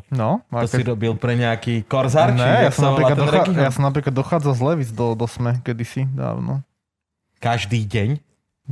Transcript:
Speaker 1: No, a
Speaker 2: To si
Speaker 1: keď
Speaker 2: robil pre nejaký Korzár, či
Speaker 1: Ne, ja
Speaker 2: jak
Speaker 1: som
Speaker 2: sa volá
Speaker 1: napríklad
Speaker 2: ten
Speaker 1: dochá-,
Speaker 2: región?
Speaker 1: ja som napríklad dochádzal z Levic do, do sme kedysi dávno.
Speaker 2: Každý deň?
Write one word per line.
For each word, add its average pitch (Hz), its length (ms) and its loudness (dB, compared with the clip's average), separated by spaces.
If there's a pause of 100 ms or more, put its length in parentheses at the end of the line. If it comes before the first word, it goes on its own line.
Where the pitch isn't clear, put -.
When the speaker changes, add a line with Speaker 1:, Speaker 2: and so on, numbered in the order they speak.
Speaker 1:
No, 135 400 -2
a 120 100 -6
Speaker 2:
To 120 100 -2
si 127 140 0
Speaker 1:
keď 113 60 -2
Speaker 2:
robil 113 260 -2
pre 120 220 -2
nejaký 117 500 -2
Korzár, 131 460 2
či 123 100 2
Speaker 1:
Ne, - 0 -
ja 156 220 4
Speaker 2:
jak 139 100 2
Speaker 1:
som 143 80 2
Speaker 2:
sa 139 60 4
volá 135 100 4
Speaker 1:
napríklad 139 160 4
Speaker 2:
ten 143 80 2
Speaker 1:
dochá-, 147 240 4
Speaker 2:
región? 185 140 0
Speaker 1:
ja 135 100 4
som 139 140 0
napríklad 139 320 0
dochádzal 143 360 0
z 120 120 0
Levic 143 260 0
do, 113 240 -2
do 113 120 -2
sme 120 240 -4 (100)
kedysi 120 480 -6
dávno. 131 560 -6 (720)
Speaker 2:
Každý 113 480 -2
deň? 104 240 -2 (640)